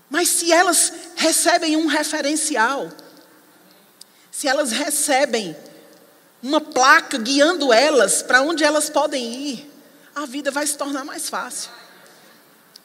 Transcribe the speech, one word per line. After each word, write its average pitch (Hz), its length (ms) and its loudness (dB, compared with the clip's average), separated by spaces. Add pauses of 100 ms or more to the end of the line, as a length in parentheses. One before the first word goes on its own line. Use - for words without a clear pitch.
(100)
Mas 330 180 0
se 339 240 0
elas 349 400 4 (220)
recebem 320 600 2
um 320 100 0
referencial, 285 1040 -2 (1400)
se - 160 -6
elas 294 240 0
recebem 240 840 -2 (840)
uma 294 180 0
placa 294 560 4
guiando 277 560 2
elas 240 480 4
para 254 220 2
onde 311 220 -2
elas 302 260 0
podem 277 420 -2
ir, 262 400 -10 (400)
a 294 140 -8
vida 277 240 -6
vai 294 160 -4
se 294 100 -4
tornar 277 280 -6
mais 320 240 -12
fácil. 233 420 -10 (1160)